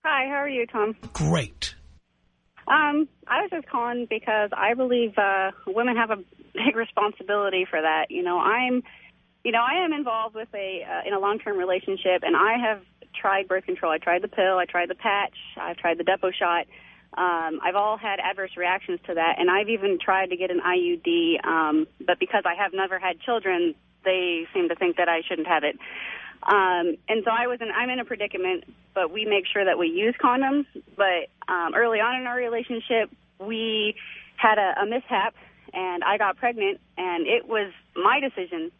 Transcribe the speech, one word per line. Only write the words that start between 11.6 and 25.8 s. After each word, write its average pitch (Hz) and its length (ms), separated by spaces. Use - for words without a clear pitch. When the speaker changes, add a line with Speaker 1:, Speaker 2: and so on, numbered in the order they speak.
Speaker 1:
and 165 140
I 214 240
have 220 220
tried 196 280
birth 190 180
control. 180 260
I 156 60
tried 175 240
the 214 60
pill, 190 300
I 175 80
tried 175 240
the 185 60
patch, 202 400
I've 175 180
tried 170 200
the 175 60
Depo 185 280
shot. 175 360
Um, 165 460
I've 180 120
all 214 220
had 208 220
adverse 196 360
reactions 180 520
to 175 80
that, 165 240
and 170 100
I've 202 200
even 196 300
tried 190 280
to 180 100
get 180 140
an 175 120
I 180 120
U 175 220
D, 170 460
um, 156 440
but 175 140
because 196 260
I 175 160
have 185 120
never 190 260
had 180 220
children, 185 520
they 180 380
seem 175 160
to 165 60
think 175 220
that 175 120
I 165 180
shouldn't 160 200
have 156 160
it. 147 140